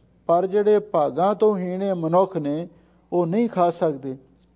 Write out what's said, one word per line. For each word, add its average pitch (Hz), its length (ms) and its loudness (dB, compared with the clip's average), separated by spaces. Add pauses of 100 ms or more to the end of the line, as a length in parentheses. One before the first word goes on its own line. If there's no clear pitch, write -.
(280)
ਪਰ 175 200 2
ਜਿਹੜੇ 208 320 2
ਭਾਗਾਂ 170 560 0
ਤੋਂ 214 220 2
ਹੀਣੇ 185 360 -4
ਮਨੁੱਖ 180 440 0
ਨੇ, 156 300 -4 (460)
ਉਹ 175 120 2
ਨਹੀਂ 214 240 0
ਖਾ 175 220 2
ਸਕਦੇ। 139 460 -4 (380)